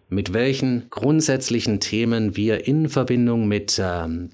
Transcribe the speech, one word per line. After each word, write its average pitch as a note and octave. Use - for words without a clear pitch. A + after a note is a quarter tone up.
mit F#2+
welchen B2+
grundsätzlichen C3
Themen A2
wir G#2+
in D3+
Verbindung A#2+
mit, G2+
ähm, F2